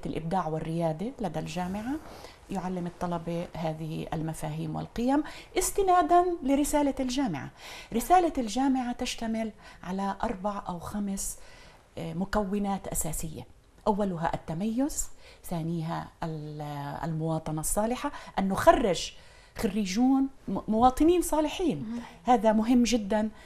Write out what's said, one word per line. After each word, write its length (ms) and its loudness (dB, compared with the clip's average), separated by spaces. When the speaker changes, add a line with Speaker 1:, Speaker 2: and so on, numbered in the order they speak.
Speaker 1:
الإبداع 420 -2
والريادة 720 -2
لدى 200 -4
الجامعة 540 -6
يعلم 380 -4
الطلبة 640 -6
هذه 600 -6
المفاهيم 640 -6
والقيم 480 -2
استنادًا 680 6
لرسالة 560 2
الجامعة. 500 -2
رسالة 440 4
الجامعة 540 0
تشتمل 600 -4
على 400 -4
أربع 460 -4
أو 100 -8
خمس، 580 -6
آه، 160 -8
مكونات 720 -2
أساسية، 600 -6
أولها 460 0
التميز، 760 -2
ثانيها 640 -4
ال-، 380 -8
المواطنة 580 -2
الصالحة، 500 0
أن 100 0
نخرج 640 4
خريجون 720 2
م-، 200 -2
مواطنين 540 6
صالحين. 560 0
Speaker 2:
مهم. 100 -6
Speaker 1:
هذا 280 6
مهم 320 6
جدًا 460 0